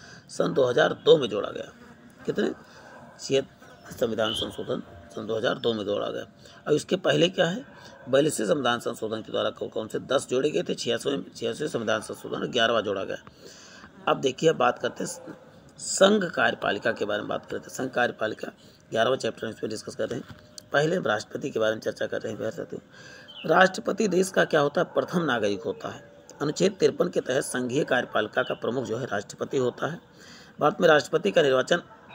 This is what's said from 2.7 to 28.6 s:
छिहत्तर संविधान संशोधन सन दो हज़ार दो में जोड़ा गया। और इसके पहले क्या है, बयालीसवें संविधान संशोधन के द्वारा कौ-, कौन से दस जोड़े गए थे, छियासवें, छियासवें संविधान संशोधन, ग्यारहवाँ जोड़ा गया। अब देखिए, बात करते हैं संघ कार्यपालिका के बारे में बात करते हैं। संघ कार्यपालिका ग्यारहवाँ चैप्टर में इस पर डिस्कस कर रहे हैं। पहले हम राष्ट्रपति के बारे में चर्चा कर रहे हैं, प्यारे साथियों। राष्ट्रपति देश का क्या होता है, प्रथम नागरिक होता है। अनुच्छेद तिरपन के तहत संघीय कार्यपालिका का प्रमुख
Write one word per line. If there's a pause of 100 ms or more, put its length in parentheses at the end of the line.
छिहत्तर
संविधान
संशोधन (320)
सन
दो
हज़ार
दो
में
जोड़ा
गया। (440)
और
इसके
पहले
क्या
है, (440)
बयालीसवें
संविधान
संशोधन
के
द्वारा
कौ-,
कौन
से
दस
जोड़े
गए
थे,
छियासवें,
छियासवें
संविधान
संशोधन,
ग्यारहवाँ
जोड़ा
गया। (880)
अब
देखिए,
बात
करते
हैं (400)
संघ
कार्यपालिका
के
बारे
में
बात
करते
हैं।
संघ
कार्यपालिका (400)
ग्यारहवाँ
चैप्टर
में
इस
पर
डिस्कस
कर
रहे
हैं। (380)
पहले
हम
राष्ट्रपति
के
बारे
में
चर्चा
कर
रहे
हैं,
प्यारे
साथियों। (640)
राष्ट्रपति
देश
का
क्या
होता
है,
प्रथम
नागरिक
होता
है। (300)
अनुच्छेद
तिरपन
के
तहत
संघीय
कार्यपालिका
का
प्रमुख